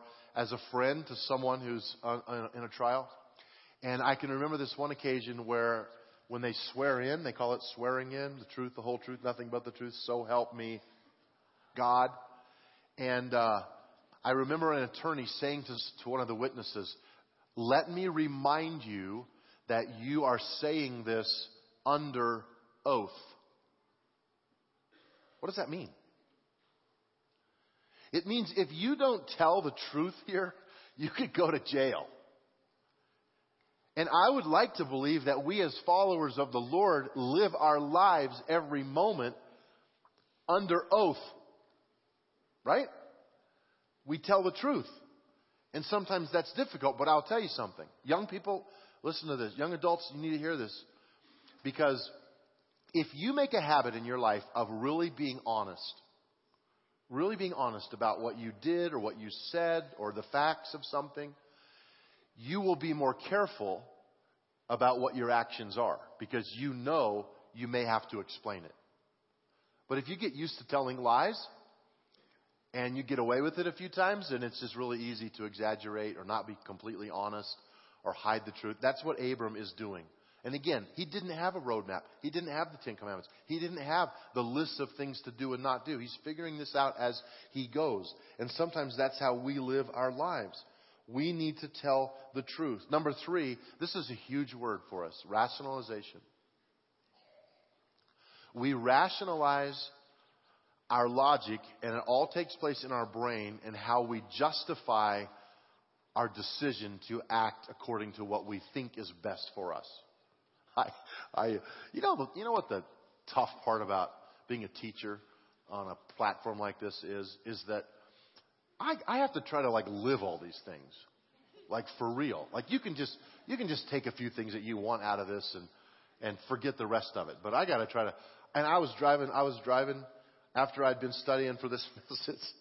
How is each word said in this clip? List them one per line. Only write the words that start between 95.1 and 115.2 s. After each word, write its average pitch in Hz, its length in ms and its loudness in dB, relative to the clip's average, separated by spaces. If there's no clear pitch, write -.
rationalization. 113 920 -2
We 131 200 2
rationalize 143 1160 2
our 120 180 6
logic, 123 520 4
and 117 140 -2
it 117 120 -2
all 131 200 4
takes - 280 -4
place 143 280 -4
in 131 80 -10
our 120 140 0
brain 110 600 -4
in 110 80 -8
how 120 300 4
we 117 200 -4
justify 110 880 2
our 120 120 2
decision 104 800 -6
to 113 220 -4
act 113 400 0
according 107 440 -6
to 104 100 -10
what 101 220 -2
we 101 160 -8
think 127 240 -8
is 104 140 -10
best 95 320 -6
for 90 180 -4
us. - 140 -8
I, - 140 2
I, 110 140 2
you - 80 -4
know 381 140 4
the, 135 200 -2
you 196 80 -8
know 233 80 -2
what 214 160 2
the 98 160 -2
tough 123 160 4
part 110 180 2
about 95 280 0
being 120 160 -4
a 98 40 -6
teacher 104 520 -10